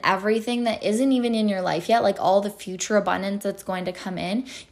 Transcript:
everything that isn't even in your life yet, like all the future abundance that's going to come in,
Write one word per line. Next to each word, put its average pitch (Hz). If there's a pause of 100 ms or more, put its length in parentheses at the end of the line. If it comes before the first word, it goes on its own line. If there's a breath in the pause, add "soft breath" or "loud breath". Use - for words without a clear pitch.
everything 220
that 226
isn't 240
even 240
in 214
your 190
life 165
yet, -
like 202
all 190
the 202
future 196
abundance 196
that's 196
going 180
to 180
come 180
in, 202 (260 loud breath)